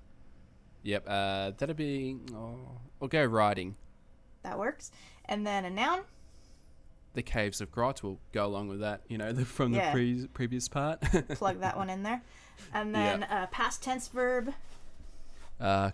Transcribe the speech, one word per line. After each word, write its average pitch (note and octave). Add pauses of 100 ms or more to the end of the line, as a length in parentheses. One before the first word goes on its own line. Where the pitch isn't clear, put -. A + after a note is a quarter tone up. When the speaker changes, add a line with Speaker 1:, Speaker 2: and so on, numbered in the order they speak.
(800)
Speaker 1:
Yep. G2+
Uh, G2
that'll D3+
be, C3+ (160)
oh, A2+ (420)
we'll C3+
go D#3
riding. G#2 (680)
Speaker 2:
That F#3
works. A3+ (340)
And G#3
then G3+
a F3+
noun. C4+ (1160)
Speaker 1:
The A#2+
Caves G#2
of G2
Grot B2
will G2 (140)
go G#2
along G2+
with G2
that, G#2
you A2+
know, G#2+
<laughs> -
the, B2+
from B2
the A#2
Speaker 2:
Yeah. E3
Speaker 1:
pre-, B2
previous B2
part. D3+
<laughs> D3+
Speaker 2:
Plug F#3
that F#3
one F#3+
in F#3+
there. A#3+ (500)
And G#3+
Speaker 1:
Yeah. G#3
Speaker 2:
then G3+
a F#3+
past A#3+
tense B3+
verb. B3+ (1080)
Speaker 1:
Uh, G2